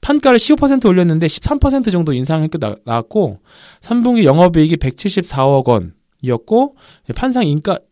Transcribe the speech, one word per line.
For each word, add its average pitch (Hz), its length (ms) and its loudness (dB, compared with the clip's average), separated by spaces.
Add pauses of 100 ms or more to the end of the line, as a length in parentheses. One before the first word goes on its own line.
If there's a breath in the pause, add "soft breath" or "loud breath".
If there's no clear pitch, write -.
판가를 277 380 2
십오 - 180 2
퍼센트 269 300 0
올렸는데 170 420 2
십삼 - 300 -4
퍼센트 269 320 0
정도 170 220 -2
인상이 156 360 -2
나-, 110 360 -6
나왔고 117 560 -4 (400 soft breath)
삼 233 220 -2
분기 240 220 2
영업이익이 160 520 4
백칠십사억 139 920 -2
원이었고 123 1080 -4 (380 soft breath)
판상 247 320 -2
인가 151 320 -4 (140)